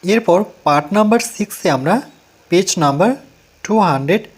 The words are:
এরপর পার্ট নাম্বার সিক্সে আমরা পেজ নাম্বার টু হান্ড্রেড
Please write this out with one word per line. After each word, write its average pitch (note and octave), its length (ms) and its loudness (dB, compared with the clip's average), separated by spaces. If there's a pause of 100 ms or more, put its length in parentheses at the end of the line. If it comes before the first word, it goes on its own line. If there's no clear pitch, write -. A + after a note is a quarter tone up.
এরপর F#3+ 360 2 (240)
পার্ট D3 300 0
নাম্বার G#3+ 280 2 (140)
সিক্সে - 360 -4
আমরা C#3 240 0 (560)
পেজ F#3 180 2 (100)
নাম্বার D3+ 320 2 (540)
টু G#3 140 -2
হান্ড্রেড E3+ 440 0 (160)